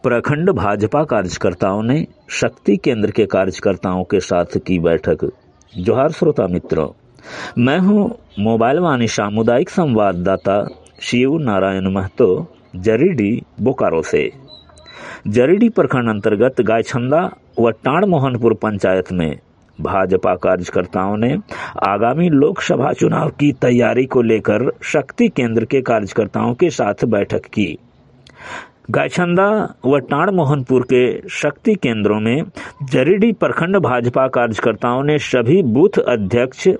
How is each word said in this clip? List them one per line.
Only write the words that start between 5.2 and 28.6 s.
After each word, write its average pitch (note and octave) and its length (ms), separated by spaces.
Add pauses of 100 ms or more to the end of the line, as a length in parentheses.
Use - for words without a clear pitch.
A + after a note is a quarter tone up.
जोहार A#2 340
श्रोता D3 360
मित्रों, D#2+ 400 (720)
मैं C3 220
हूं G3+ 300 (340)
मोबाइल A2+ 360
वाणी C3+ 280
सामुदायिक A2 600
संवाददाता G2 1000 (340)
शिव C3 360
नारायण F#2+ 560
महतो, F#2+ 600 (220)
जरीडी, A2+ 680 (180)
बोकारो G2 400
से। D#2 300 (960)
जरीडी D3+ 420
प्रखंड C3 400
अंतर्गत A2 520
गायछंदा A#2+ 680 (280)
व A#2 100
टाण D3 360
मोहनपुर B2+ 480
पंचायत G2 580
में E2 280 (420)
भाजपा F#2+ 540
कार्यकर्ताओं F#2 840
ने A#2+ 200 (500)
आगामी A#2+ 420
लोकसभा D3 640
चुनाव D#3+ 360
की C#3+ 220
तैयारी B2 540
को B2+ 160
लेकर A2 500 (120)
शक्ति D#3+ 440
केंद्र A#2 380
के C3+ 160
कार्यकर्ताओं A2 720
के A#2+ 160
साथ G#2+ 360
बैठक G2+ 400
की। F#2+ 320 (1120)